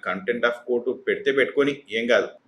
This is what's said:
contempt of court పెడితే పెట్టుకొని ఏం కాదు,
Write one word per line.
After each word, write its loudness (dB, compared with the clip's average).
contempt -2
of -2
court -2
పెడితే 0
పెట్టుకొని 2
ఏం -2
కాదు, 4